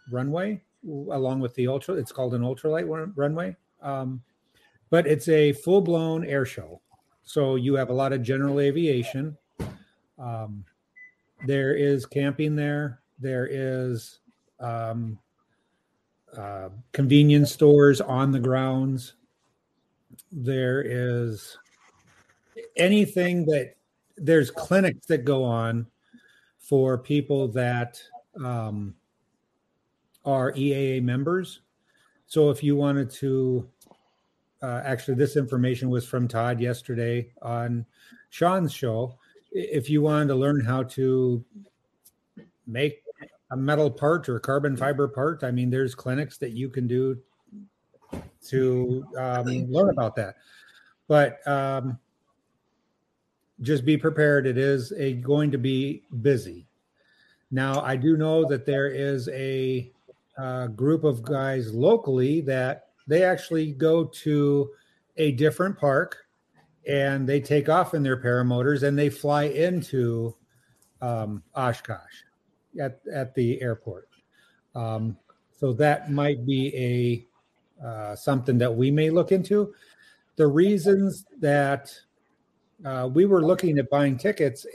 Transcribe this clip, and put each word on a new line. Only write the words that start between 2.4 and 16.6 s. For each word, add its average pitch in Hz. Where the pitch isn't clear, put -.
ultralight 156
run-, 160
runway, 160
um, 135
but 165
it's 151
a 151
full-blown 165
air 139
show. 87
So 135
you 131
have 131
a 123
lot 135
of 131
general 139
aviation. 143
Um, 110
there 139
is 143
camping 151
there. 147
There 131
is, 131
um, 113
uh, 101